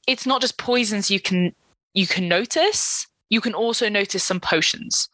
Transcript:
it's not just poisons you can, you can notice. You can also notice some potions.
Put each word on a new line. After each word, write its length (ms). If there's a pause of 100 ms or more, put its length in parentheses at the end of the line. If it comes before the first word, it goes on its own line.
it's 180
not 160
just 160
poisons 540
you 100
can, 320 (400)
you 140
can 200
notice. 800 (220)
You 120
can 140
also 340
notice 340
some 160
potions. 760